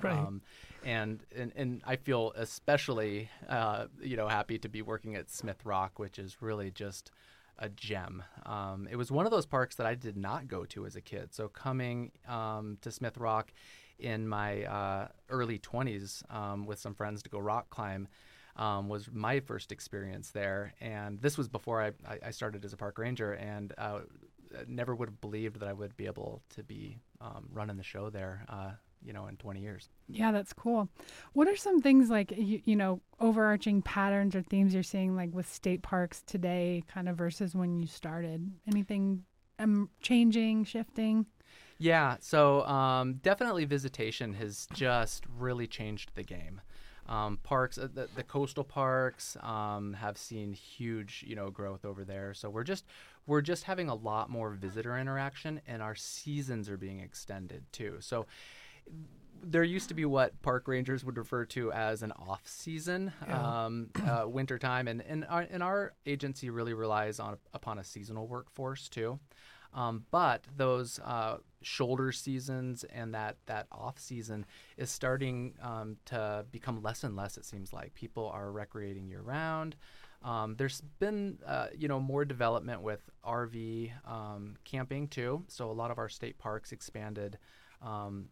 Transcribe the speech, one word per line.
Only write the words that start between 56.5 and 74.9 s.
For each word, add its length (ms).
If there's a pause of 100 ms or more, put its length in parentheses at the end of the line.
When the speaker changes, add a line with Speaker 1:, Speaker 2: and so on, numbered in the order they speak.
Speaker 2:
are 80
being 220
extended 720
too. 300
So 260 (1160)
there 200
used 260
to 60
be 120
what 340
park 260
rangers 380
would 140
refer 260
to 280
as 300
an 100
off 320
season, 680 (140)
Speaker 1:
Yeah. 400
Speaker 2:
um, 220 (180)
uh, 200
winter 320
time, 300
and, 140
and 260
our, 220
and 120
our 300 (140)
agency 420
really 240
relies 480
on, 160 (160)
upon 260
a 60
seasonal 420
workforce 600
too. 300 (560)
Um, 360
but 340 (120)
those, 440
uh, 380 (220)
shoulder 520
seasons 720
and 300
that, 300
that 260
off 280
season 480 (320)
is 120